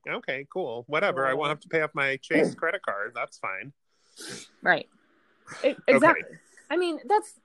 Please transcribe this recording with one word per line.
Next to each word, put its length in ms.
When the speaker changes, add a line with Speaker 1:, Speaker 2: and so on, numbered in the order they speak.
Speaker 1:
"Okay, 440
cool, 360
whatever. 380
I 80
won't 140
Speaker 2:
Right. 20
Speaker 1:
have 120
to 80
pay 120
off 120
my 240
Chase 380
credit 280
card. 320
That's 220
fine." 360
Speaker 2:
Right. 260
E-, 80
Speaker 1:
Okay. 60
Speaker 2:
exactly. 500
I 80
mean, 280
that's, 280